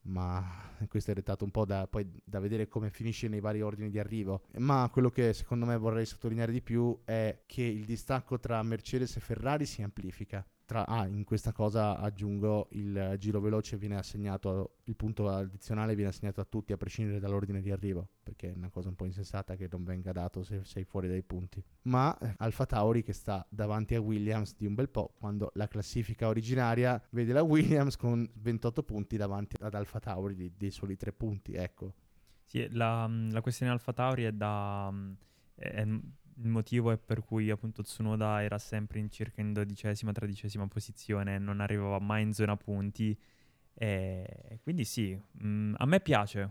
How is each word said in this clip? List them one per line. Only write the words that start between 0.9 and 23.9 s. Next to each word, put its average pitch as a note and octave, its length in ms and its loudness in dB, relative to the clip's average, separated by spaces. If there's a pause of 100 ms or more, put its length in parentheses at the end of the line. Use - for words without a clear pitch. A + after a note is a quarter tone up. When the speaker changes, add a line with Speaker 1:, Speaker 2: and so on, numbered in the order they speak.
Speaker 1:
è G2+ 40 0
dettato G2 280 -2
un G2 80 -2
po' A2 140 2
da, F#2+ 240 -2
poi, G#2 200 -2 (140)
da G2+ 160 -6
vedere G#2+ 300 0
come G#2+ 220 -2
finisce A2+ 360 -4
nei G#2+ 140 -2
vari G#2+ 200 0
ordini G#2 300 -4
di G#2 80 -2
arrivo. G2+ 460 -2 (140)
Ma C3 340 4
quello B2+ 180 6
che A#2+ 220 4
secondo A#2 340 0
me A#2+ 100 2
vorrei A2+ 300 2
sottolineare A#2 460 -2
di B2 100 0
più A#2+ 420 2
è A2 400 0
che B2+ 200 -4
il G#2+ 200 -2
distacco A#2+ 540 -2
tra A2+ 240 -2
Mercedes A2+ 540 -2
e A2 40 -2
Ferrari C3+ 460 -2
si - 160 -6
amplifica. G2 640 -8 (200)
Tra, A2 180 0
"Ah, A2 220 0
in G2+ 160 -2
questa A2 300 0
cosa G#2+ 440 2
aggiungo, G#2 760 0
il G2 460 -2
giro G#2 200 0
veloce G#2+ 380 2
viene G2+ 220 -4
assegnato, G2 880 -4
il A2+ 100 -4
punto G#2+ 320 0
addizionale G2 680 0
viene G2+ 160 2
assegnato G2+ 300 -4
a F#2+ 40 -2
tutti G#2+ 280 -4
a F#2+ 40 0
prescindere G2+ 440 -2
dall'ordine G2 400 0
di G2+ 100 -2
arrivo", F#2+ 380 -2 (120)
perché - 300 -10
è - 20 -8
una F2+ 160 -8
cosa F#2 200 -6
un F#2 80 -6
po' G2 80 -4
insensata F#2+ 500 -6
che F#2 160 -6
non F2+ 140 -4
venga F2+ 260 -4
dato F2+ 320 -4
se F#2+ 220 -4
sei - 180 -6
fuori F#2 240 -4
dai F#2 160 0
punti. F#2 400 -8 (200)
Ma, B2+ 360 4
eh, G#2 200 -2
Alfa A2+ 280 0
Tauri A2+ 380 4
che G2+ 80 -4
sta F#2+ 360 -4
davanti G#2+ 460 0